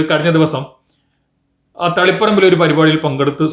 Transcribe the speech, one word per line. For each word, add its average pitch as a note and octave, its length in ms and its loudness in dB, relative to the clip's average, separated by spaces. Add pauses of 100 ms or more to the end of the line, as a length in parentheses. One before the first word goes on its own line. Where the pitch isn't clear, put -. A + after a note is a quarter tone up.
(100)
കഴിഞ്ഞ D#3 260 0
ദിവസം, D#3 260 0 (1200)
ആ, F3 40 -2 (120)
തളിപ്പറമ്പിൽ F#3+ 520 0
ഒരു F3+ 120 2
പരിപാടിയിൽ D#3 420 2
പങ്കെടുത്ത് C#3 480 -2